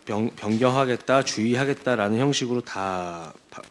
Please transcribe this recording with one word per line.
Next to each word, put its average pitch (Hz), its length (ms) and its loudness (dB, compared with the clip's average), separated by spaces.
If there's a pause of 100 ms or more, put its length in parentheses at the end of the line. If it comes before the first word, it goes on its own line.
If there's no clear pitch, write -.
변-, 110 300 0
변경하겠다, 127 880 2
주의하겠다라는 120 960 0
형식으로 131 420 0
다 90 720 -6 (160)
바-, - 220 -16